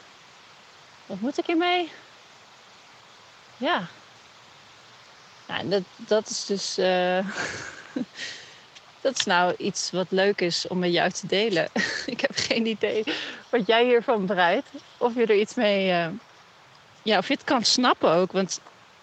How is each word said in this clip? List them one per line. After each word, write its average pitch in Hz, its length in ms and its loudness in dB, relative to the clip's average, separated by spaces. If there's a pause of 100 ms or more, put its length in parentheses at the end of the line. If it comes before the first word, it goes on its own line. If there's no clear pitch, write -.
(1040)
Wat 202 140 -10
moet 247 180 -4
ik 339 80 -4
hiermee?" 349 460 0 (1700)
Ja. 247 300 -2 (1600)
Ja, - 120 -6
en - 100 -6
dat, 190 140 0 (120)
dat 220 340 0
is - 160 -6
dus, - 320 -4
eh, 185 480 2 (800)
<laughs> - 960 -18
dat 269 160 -2
is - 80 -4
nou 180 320 2
iets - 340 -6
wat 180 200 -2
leuk 196 300 2
is 170 260 -2
om 185 120 -2
met 175 140 2
jou 165 180 2
te - 160 -10
delen. 190 420 0 (200)
<laughs> - 160 -8
Ik - 160 -6
heb - 140 0
geen 226 300 0
idee 214 380 -2 (460)
wat 233 180 2
jij 226 180 6
hiervan 233 400 2
bereidt. 185 440 2 (280)
Of 240 180 0
je 240 100 2
er 214 140 4
iets 214 140 0
mee, 202 380 2
eh, 170 160 2 (920)
ja, 214 160 2
of 180 100 0
je 269 60 0
het - 100 -2
kan 247 200 0
snappen 247 480 4
ook. 180 200 2
Want 185 280 -2 (440)